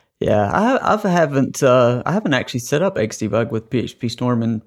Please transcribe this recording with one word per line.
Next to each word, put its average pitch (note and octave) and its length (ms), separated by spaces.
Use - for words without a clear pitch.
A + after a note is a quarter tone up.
Yeah, G#2 300
I, A3+ 440
I G#3+ 140
haven't, D3 540
uh, B2 420
I D3 80
haven't F#3 220
actually B2 260
set D3 220
up F#3+ 140
Xdebug A2 540
with A2 200
P B2+ 100
H - 180
P A#2 100
Storm B2 340
in A2+ 240